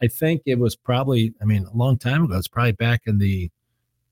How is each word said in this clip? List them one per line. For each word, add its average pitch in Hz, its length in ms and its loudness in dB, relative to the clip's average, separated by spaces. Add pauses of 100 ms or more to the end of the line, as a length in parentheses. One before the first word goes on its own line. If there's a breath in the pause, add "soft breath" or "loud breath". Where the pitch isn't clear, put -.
I 120 60 2
think 160 380 -2
it 127 140 0
was 117 160 0
probably, 123 640 0
I 104 40 -2
mean, 104 200 2
a 110 100 -12
long 123 220 2
time 143 280 0
ago. 95 120 -2
It's 90 100 -4
probably 120 260 0
back 117 340 0
in 104 100 0
the 98 320 0 (640)